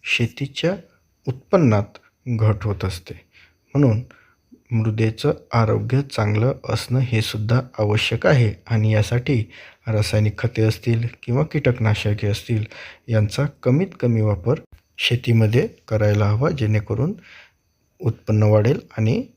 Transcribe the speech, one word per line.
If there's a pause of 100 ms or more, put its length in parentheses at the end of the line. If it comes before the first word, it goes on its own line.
शेतीच्या (520)
उत्पन्नात (280)
घट
होत
असते. (600)
म्हणून (680)
मृदेचं (200)
आरोग्य
चांगलं (160)
असणं
हे
सुद्धा (180)
आवश्यक
आहे (140)
आणि
यासाठी (460)
रासायनिक
खते
असतील (160)
किंवा
कीटकनाशके
असतील (440)
यांचा (180)
कमीत (140)
कमी
वापर (380)
शेतीमध्ये (220)
करायला
हवा,
जेणेकरून (880)
उत्पन्न
वाढेल (200)
आणि (140)